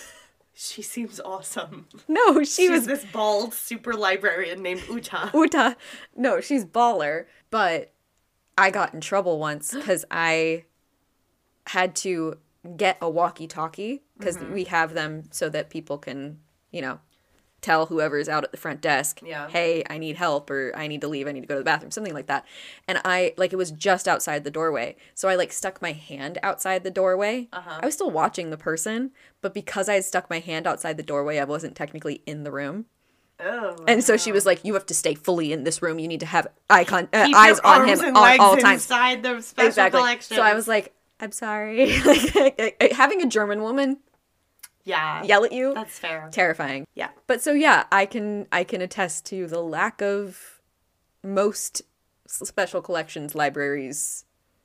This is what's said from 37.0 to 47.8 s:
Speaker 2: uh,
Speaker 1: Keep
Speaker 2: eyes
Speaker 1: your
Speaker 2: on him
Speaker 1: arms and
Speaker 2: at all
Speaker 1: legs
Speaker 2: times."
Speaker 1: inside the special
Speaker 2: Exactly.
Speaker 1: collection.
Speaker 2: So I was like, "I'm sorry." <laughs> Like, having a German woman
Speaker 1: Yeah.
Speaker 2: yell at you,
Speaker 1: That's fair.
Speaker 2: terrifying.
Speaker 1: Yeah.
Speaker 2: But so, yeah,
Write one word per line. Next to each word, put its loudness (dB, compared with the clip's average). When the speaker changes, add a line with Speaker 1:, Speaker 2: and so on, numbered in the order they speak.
Speaker 2:
uh, 6
Speaker 1:
Keep 6
Speaker 2:
eyes 12
Speaker 1:
your 2
Speaker 2:
on 10
him 6
Speaker 1:
arms 4
and 2
Speaker 2:
at 10
all 12
Speaker 1:
legs 6
Speaker 2:
times." 6
Speaker 1:
inside 0
the -4
special 2
Speaker 2:
Exactly. 4
Speaker 1:
collection. -2
Speaker 2:
So 4
I 6
was -2
like, -2
"I'm -12
sorry." 0
<laughs> 0
Like, 6
having 4
a 0
German 0
woman -2
Speaker 1:
Yeah. -4
Speaker 2:
yell 4
at -2
you, -2
Speaker 1:
That's -10
fair. -8
Speaker 2:
terrifying. -2
Speaker 1:
Yeah. -10
Speaker 2:
But 0
so, 0
yeah, 4